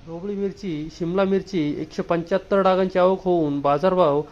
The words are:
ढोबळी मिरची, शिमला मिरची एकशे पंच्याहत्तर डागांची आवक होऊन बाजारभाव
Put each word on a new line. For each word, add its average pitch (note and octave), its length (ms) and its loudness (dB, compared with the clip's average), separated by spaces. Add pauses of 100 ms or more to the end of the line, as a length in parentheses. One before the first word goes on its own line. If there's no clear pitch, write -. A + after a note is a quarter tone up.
ढोबळी F3 280 -8
मिरची, F#3 560 -6
शिमला F3+ 320 -2
मिरची F#3 580 -2
एकशे D#3 200 -8
पंच्याहत्तर F3+ 600 0
डागांची F#3 380 2
आवक F#3 240 2
होऊन D#3+ 380 0
बाजारभाव D3 600 2 (100)